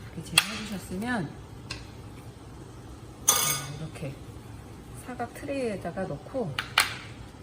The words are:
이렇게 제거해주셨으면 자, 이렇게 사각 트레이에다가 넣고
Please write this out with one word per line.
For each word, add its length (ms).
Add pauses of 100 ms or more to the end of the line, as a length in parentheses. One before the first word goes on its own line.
(160)
이렇게 200
제거해주셨으면 960 (2000)
자, 80 (440)
이렇게 360 (880)
사각 300
트레이에다가 680
넣고 480 (920)